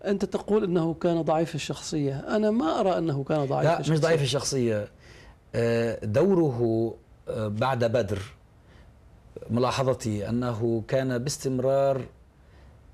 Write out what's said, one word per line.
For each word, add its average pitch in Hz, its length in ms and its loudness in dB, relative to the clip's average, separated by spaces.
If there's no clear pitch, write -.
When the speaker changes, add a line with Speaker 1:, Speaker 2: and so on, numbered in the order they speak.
Speaker 1:
أنت 196 200 0
تقول 202 400 0
أنه 165 300 0
كان 170 280 0
ضعيف 160 320 0
الشخصية، 143 800 -4
أنا 214 140 2
ما 294 300 0
أرى 185 180 2
أنه 151 260 -2
كان 151 200 0
ضعيف 139 200 0
Speaker 2:
لا، 160 160 2
Speaker 1:
الشخصية. 147 120 0
Speaker 2:
مش 160 80 4
ضعيف 160 220 4
الشخصية. 120 640 0
آه، 117 500 0
دوره، 120 880 2
آه، 110 200 -4
بعد 120 360 0
بدر، 107 340 0
ملاحظتي 117 800 0
أنه 117 600 -2
كان 131 300 0
باستمرار 135 840 0